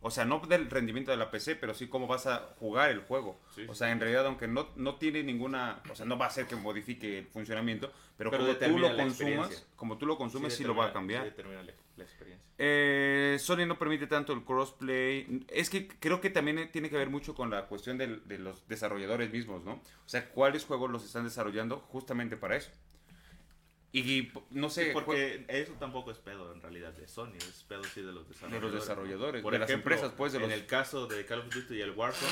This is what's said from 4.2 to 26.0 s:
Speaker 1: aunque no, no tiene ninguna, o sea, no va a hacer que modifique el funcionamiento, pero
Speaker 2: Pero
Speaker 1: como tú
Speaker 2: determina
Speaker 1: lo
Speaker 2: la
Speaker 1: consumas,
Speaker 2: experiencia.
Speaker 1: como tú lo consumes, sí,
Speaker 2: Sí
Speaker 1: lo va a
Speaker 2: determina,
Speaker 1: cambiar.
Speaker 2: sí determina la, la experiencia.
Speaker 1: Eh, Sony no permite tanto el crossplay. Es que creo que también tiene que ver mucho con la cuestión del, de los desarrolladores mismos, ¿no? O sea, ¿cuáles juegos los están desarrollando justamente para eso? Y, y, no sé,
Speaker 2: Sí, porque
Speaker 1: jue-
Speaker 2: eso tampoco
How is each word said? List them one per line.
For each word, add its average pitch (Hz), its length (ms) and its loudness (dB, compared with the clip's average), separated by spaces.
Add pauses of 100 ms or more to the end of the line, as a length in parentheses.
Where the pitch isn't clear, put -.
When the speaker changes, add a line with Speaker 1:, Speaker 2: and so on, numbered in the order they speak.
Speaker 1:
aunque 120 200 -4
no, 131 280 0
no 135 220 -2
tiene 151 260 0
ninguna, 127 580 -2 (100)
o - 40 -12
sea, 110 100 -10
no 123 100 0
va 123 100 4
a - 20 4
hacer 127 180 -2
que 120 100 -4
modifique 104 600 -4
el 95 80 -8
funcionamiento, 110 680 -2 (260)
pero 110 120 -2
Speaker 2:
Pero 131 140 4
Speaker 1:
como 131 100 6
tú 127 60 -2
Speaker 2:
determina 165 300 6
Speaker 1:
lo 120 40 2
Speaker 2:
la 139 100 4
Speaker 1:
consumas, 135 280 2 (160)
Speaker 2:
experiencia. - 280 -12
Speaker 1:
como 113 220 -6
tú 139 80 -2
lo 156 100 2
consumes, 131 380 -2
sí, 117 80 -2
Speaker 2:
Sí - 20 -2
Speaker 1:
lo 113 120 2
va 113 80 6
a 110 60 4
Speaker 2:
determina, 101 280 -2
Speaker 1:
cambiar. 131 60 -2
Speaker 2:
sí - 80 -6
determina 95 320 -12
la, 90 100 -16 (240)
la 92 60 -14
experiencia. - 440 -20 (120)
Speaker 1:
Eh, 139 800 6
Sony 175 260 4
no 170 140 0
permite 151 260 2
tanto 147 280 2
el 117 120 -2
crossplay. 131 1000 0
Es 165 240 2
que 190 160 -2
creo 175 340 0
que 190 80 2
también 160 420 2
tiene 156 200 -2
que 147 60 0
ver 135 120 2
mucho 143 240 -4
con 120 160 -4
la 101 160 -2
cuestión 117 320 -6
del, 123 300 -4
de 98 100 -8
los 92 300 -10
desarrolladores 107 640 -2
mismos, 107 320 -6
¿no? 98 100 -6
O - 80 -12 (280)
sea, 123 200 -4
¿cuáles 139 360 4
juegos 127 260 0
los 117 120 -4
están 117 200 -4
desarrollando 113 560 -2
justamente 120 580 -4
para 104 200 0
eso? - 120 -10 (1200)
Y, 127 160 2
y, 131 220 0 (200)
no 143 180 -2
sé, 165 160 0
Speaker 2:
Sí, 156 80 2
porque 139 480 0
Speaker 1:
jue- 120 80 -18
Speaker 2:
eso 147 240 -2
tampoco 123 380 -8